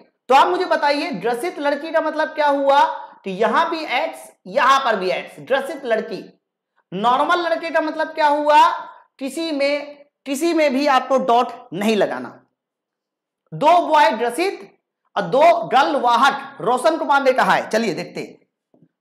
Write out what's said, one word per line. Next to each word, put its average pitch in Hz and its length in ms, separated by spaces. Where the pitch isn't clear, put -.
तो 254 60
आप 330 140
मुझे 359 180
बताइए, 302 460
ग्रसित 240 460
लड़की 285 340
का 320 80
मतलब 302 340
क्या 294 140
हुआ 277 360
कि 196 80
यहां 226 380
भी 320 140
एक्स, 294 340
यहां 262 320
पर 233 160
भी 185 140
एक्स, 147 300
ग्रसित 269 440
लड़की। 220 380
नॉर्मल 269 480
लड़के 330 300
का 320 100
मतलब 311 340
क्या 311 140
हुआ? 294 320
किसी 330 340
में, 285 540
किसी 285 280
में 302 180
भी 285 160
आपको 262 320
डॉट 247 320
नहीं 208 220
लगाना। 131 320
दो 302 340
बॉय 302 260
ग्रसित 240 600
और 202 80
दो 285 420
गर्ल 285 320
वाहक, 240 600
रोशन 254 380
कुमार 277 240
ने 262 100
कहा 190 220
है। 139 160
चलिए 220 240
देखते 170 260
हैं। - 160